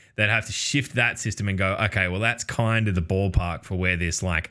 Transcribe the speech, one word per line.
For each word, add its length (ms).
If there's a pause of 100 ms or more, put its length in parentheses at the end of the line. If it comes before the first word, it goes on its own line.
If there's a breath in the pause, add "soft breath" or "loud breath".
(140 soft breath)
they'd 160
have 160
to 60
shift 420
that 240
system 300
and 100
go, 140 (140)
"Okay, 200
well, 140
that's 240
kind 420
of 80
the 80
ballpark 640
for 100
where 220
this, 260
like, 280